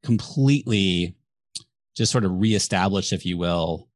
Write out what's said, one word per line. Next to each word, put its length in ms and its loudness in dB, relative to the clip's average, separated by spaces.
completely 1120 0
just 160 0
sort 140 2
of 140 0
reestablished, 720 0
if 120 -6
you 120 -2
will, 580 -2